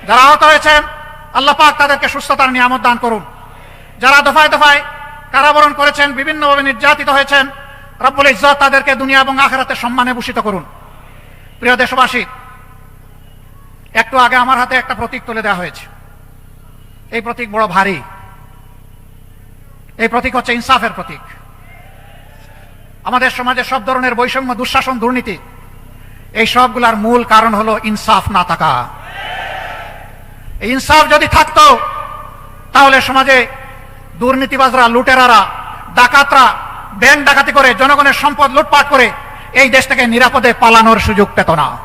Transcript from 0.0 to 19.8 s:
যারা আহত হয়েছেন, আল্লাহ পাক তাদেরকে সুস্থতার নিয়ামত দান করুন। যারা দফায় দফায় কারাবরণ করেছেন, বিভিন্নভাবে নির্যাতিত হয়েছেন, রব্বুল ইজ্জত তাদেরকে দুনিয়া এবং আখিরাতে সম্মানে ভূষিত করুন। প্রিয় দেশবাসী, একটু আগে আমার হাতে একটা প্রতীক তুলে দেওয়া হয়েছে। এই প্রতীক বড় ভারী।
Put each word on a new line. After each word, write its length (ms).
যারা 140
আহত 220
হয়েছেন, 400
আল্লাহ 200
পাক 240
তাদেরকে 300
সুস্থতার 440
নিয়ামত 280
দান 160
করুন। 280
যারা 240
দফায় 260
দফায় 340
কারাবরণ 400
করেছেন, 400
বিভিন্নভাবে 500
নির্যাতিত 460
হয়েছেন, 400
রব্বুল 260
ইজ্জত 320
তাদেরকে 360
দুনিয়া 260
এবং 180
আখিরাতে 360
সম্মানে 380
ভূষিত 260
করুন। 260
প্রিয় 180
দেশবাসী, 480
একটু 240
আগে 180
আমার 220
হাতে 180
একটা 180
প্রতীক 320
তুলে 160
দেওয়া 160
হয়েছে। 280
এই 100
প্রতীক 320
বড় 140
ভারী। 360